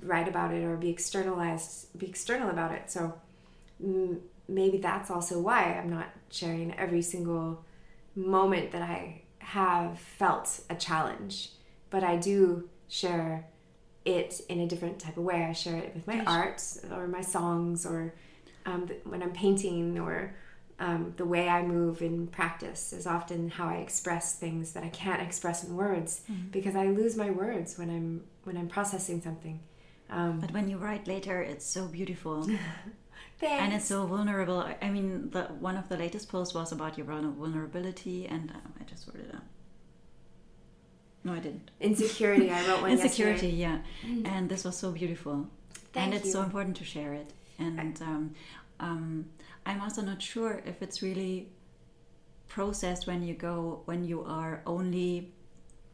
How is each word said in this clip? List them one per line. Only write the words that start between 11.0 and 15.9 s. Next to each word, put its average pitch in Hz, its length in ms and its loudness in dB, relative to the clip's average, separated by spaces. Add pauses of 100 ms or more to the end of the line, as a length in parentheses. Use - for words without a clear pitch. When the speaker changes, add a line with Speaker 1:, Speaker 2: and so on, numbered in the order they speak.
Speaker 1:
but 190 140 2
I 175 120 6
do 180 520 6 (200)
share 160 580 0 (580)
it - 460 2
in 175 100 0
a 175 60 2
different 170 320 -2
type 160 180 -8
of 170 80 -2
way. 175 200 2
I 165 80 0
share 165 260 -2
it - 160 -6